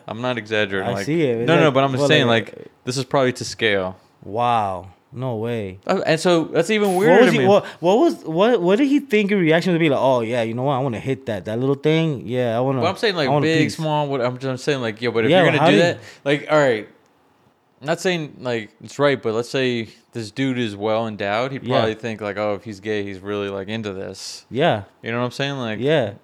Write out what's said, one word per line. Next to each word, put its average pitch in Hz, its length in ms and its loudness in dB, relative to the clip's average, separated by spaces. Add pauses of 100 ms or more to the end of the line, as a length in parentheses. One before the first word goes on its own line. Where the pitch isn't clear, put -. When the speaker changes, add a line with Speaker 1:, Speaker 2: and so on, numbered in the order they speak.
Speaker 1:
I'm 110 140 -10
not 123 160 -4
exaggerating. 104 520 -2
Speaker 2:
I 98 40 -2
Speaker 1:
Like, 98 120 -4
Speaker 2:
see 160 160 0
it. 120 160 0
It's 120 100 -4
Speaker 1:
no, 165 100 6
no, 165 80 6
Speaker 2:
like, 139 80 2
Speaker 1:
but 135 100 4
I'm 135 80 0
just 131 100 0
Speaker 2:
but 143 60 4
Speaker 1:
saying, 147 200 4
Speaker 2:
like 113 280 0
Speaker 1:
like, - 100 -18 (180)
this 123 120 -6
is 135 80 -4
probably 131 300 0
to 120 100 -10
scale. 98 520 -2 (260)
Speaker 2:
Wow. 101 680 -2 (240)
No 127 240 -6
way. 107 500 -6
Speaker 1:
Uh, 185 200 -2
and 156 140 0
so 170 240 2
that's - 260 0
even 208 240 2
Speaker 2:
What 180 40 0
Speaker 1:
weirder 185 260 8
Speaker 2:
was - 20 8
Speaker 1:
to - 60 4
Speaker 2:
he, - 60 2
Speaker 1:
me. - 80 2
Speaker 2:
what, 196 180 6 (160)
what 185 180 4
was, 311 260 2
what, 196 380 2
what 185 160 4
did 285 100 2
he 285 120 4
think 202 320 0
your 208 80 2
reaction 170 320 2
would 165 60 2
be? 165 100 4
Like, 123 120 2
"Oh, 123 220 4
yeah, 117 200 -2
you 113 120 -2
know 123 100 -4
what? 147 100 0
I 123 60 0
wanna 127 200 -2
hit 131 260 -6
that, 101 200 -6
that 143 140 -4
little 135 160 0
thing. 156 500 0
Yeah, 120 300 -2
I 120 40 0
wanna, 135 200 0
Speaker 1:
Well, 165 100 2
I'm 196 60 -4
saying, 214 200 0
like, 147 120 0
Speaker 2:
I 127 40 2
want 147 120 2
a 156 40 2
Speaker 1:
big, 160 180 2
Speaker 2:
piece." - 100 -8
Speaker 1:
small, 151 320 -2
what, 139 120 -2
I'm 123 180 -2
just 131 260 -6
saying, 143 180 -2
like, 110 200 -6
yo, 120 100 0
but 113 120 2
if 123 60 2
Speaker 2:
Yeah, 175 120 6
Speaker 1:
you're 165 40 4
Speaker 2:
but 151 120 2
Speaker 1:
gonna 139 40 2
Speaker 2:
how 160 40 4
Speaker 1:
do 180 60 6
Speaker 2:
do 202 60 6
you 185 40 6
Speaker 1:
that, 170 160 2 (260)
like, 143 260 0
all 151 80 4
right, 117 300 2 (920)
not 160 200 -4
saying, 170 400 -4
like, 117 300 -6 (120)
it's 110 160 -12
right, 139 240 2
but 110 120 -2
let's 117 160 -2
say 123 380 -2 (260)
this 110 180 -8
dude 131 260 -2
is 113 160 -2
well 110 320 -2
endowed. 107 460 -4
He'd 135 120 -10
Speaker 2:
Yeah. 120 120 -2
Speaker 1:
probably 113 180 0
think, 107 260 -8
like, 101 160 -6
"Oh, 104 180 -2
if 95 100 -10
he's 104 160 -14
gay, 104 240 -4
he's 98 160 -12
really, 101 300 -4
like, 98 180 -8
into 107 240 -6
this." 95 580 -12
Speaker 2:
Yeah. 123 320 0 (200)
Speaker 1:
You 113 100 -8
know 120 80 -4
what 123 60 -2
I'm 120 60 -8
saying? 139 260 -6
Like, 110 220 -6
Speaker 2:
Yeah. 127 440 0